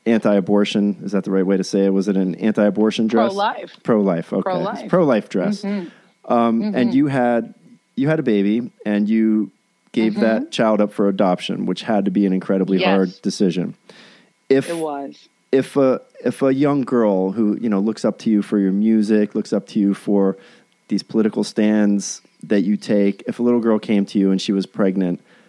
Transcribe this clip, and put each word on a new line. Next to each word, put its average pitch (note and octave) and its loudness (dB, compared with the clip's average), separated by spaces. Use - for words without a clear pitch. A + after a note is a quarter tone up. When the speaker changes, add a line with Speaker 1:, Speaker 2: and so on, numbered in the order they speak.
Speaker 1:
anti-abortion. G#2 0
Is G2 -8
that G2 -2
the - -6
right F#2+ 0
way F#2+ 2
to F#2 -4
say G2 0
it? G2 2
Was F#2+ 0
it G2 0
an F#2 0
anti-abortion G#2+ 0
dress? A2+ 2
Speaker 2:
Pro-life. - -6
Speaker 1:
Pro-life. G2 0
Okay. G2 0
Speaker 2:
Pro-life. F#3 -4
Speaker 1:
It's - -12
pro-life C#3+ 2
dress. A2 -2
Speaker 2:
Mm-hmm. - -8
Speaker 1:
Um, A#2 2
and G#3 -4
Speaker 2:
Mm-hmm. A#2+ 0
Speaker 1:
you C#3 2
had, A#2+ -2
you C3+ -2
had D#3 2
a D#3 -2
baby, A2 0
and G#2 0
you G#2+ 2
gave A2 0
Speaker 2:
Mm-hmm. - -4
Speaker 1:
that A2+ 0
child A2 2
up G#2 0
for G2+ 0
adoption, F#2+ 0
which F2+ -4
had G2+ -2
to G2 0
be G2+ 2
an F#2+ 2
incredibly F#2+ 0
Speaker 2:
Yes. F#2 0
Speaker 1:
hard F#2+ 0
decision. F2+ -2
If C3+ 2
Speaker 2:
It E3+ -6
was. D3 -8
Speaker 1:
if C3+ 0
a, C3 4
if B2+ -4
a C3+ 2
young C#3+ 0
girl G#2 2
who, G#2+ 0
you A#2 -4
know, G2+ 2
looks G#2+ -2
up G#2 -2
to A2+ -2
you G#2 4
for G#2 0
your G2 2
music, G#2+ 2
looks G#2+ -6
up G#2 -2
to - -4
you G2+ 2
for G2 0
these G2+ -4
political G#2+ -2
stands G#2+ 0
that G2+ 0
you G2+ 0
take, G2+ 0
if A2+ -6
a - -4
little A#2+ 2
girl A2 2
came G2+ 0
to - -4
you G2 4
and F#2+ 0
she - -2
was G2 0
pregnant, F#2+ -2